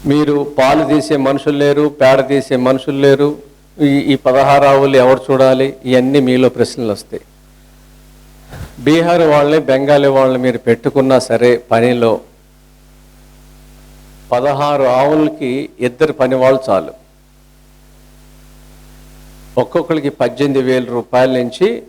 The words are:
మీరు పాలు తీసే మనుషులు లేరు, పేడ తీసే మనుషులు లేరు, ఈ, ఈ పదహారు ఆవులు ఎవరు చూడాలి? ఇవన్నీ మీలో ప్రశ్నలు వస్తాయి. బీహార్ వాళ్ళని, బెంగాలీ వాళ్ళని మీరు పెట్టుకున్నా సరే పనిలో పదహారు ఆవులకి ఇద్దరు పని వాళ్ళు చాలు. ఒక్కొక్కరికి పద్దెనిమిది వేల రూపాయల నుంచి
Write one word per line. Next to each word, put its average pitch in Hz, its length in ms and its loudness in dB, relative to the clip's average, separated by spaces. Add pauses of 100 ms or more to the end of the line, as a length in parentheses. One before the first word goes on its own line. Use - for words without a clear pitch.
మీరు 143 520 0
పాలు 143 300 2
తీసే 151 280 0
మనుషులు 139 400 -2
లేరు, 143 280 0 (160)
పేడ 135 180 4 (100)
తీసే 139 280 -2
మనుషులు 131 480 -2
లేరు, 139 240 2 (520)
ఈ, 147 100 2 (220)
ఈ - 40 4
పదహారు 135 480 2
ఆవులు 139 320 2
ఎవరు 131 240 4 (100)
చూడాలి? 131 540 2
ఇవన్నీ 127 360 2
మీలో 127 280 2
ప్రశ్నలు 117 440 -4
వస్తాయి. - 300 -12 (1600)
బీహార్ 170 380 2
వాళ్ళని, 147 380 2 (100)
బెంగాలీ 139 380 2
వాళ్ళని 131 340 0
మీరు 123 160 -2
పెట్టుకున్నా 131 600 0
సరే 120 320 0 (200)
పనిలో 117 500 0 (2000)
పదహారు 139 500 0
ఆవులకి 139 880 -2 (100)
ఇద్దరు 123 320 0
పని 131 220 -2
వాళ్ళు 131 260 2 (100)
చాలు. 90 220 -2 (2750)
ఒక్కొక్కరికి 156 480 -4
పద్దెనిమిది 135 640 -2
వేల 127 140 -2
రూపాయల 120 460 -2
నుంచి 127 580 -4